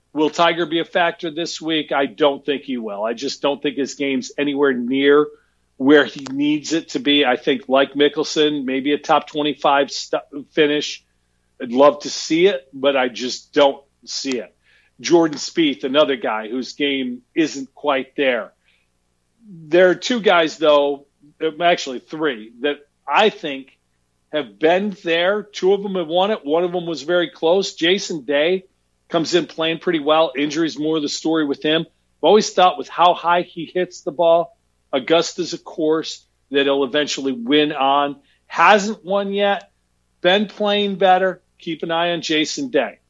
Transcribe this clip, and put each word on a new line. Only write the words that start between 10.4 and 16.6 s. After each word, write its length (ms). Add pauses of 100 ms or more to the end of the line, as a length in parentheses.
finish. 520 (580)
I'd 100
love 300
to 80
see 380
it, 260
but 220
I 140
just 440
don't 300 (220)
see 320
it. 180 (460)
Jordan 380
Spieth, 440
another 320
guy 320
whose 260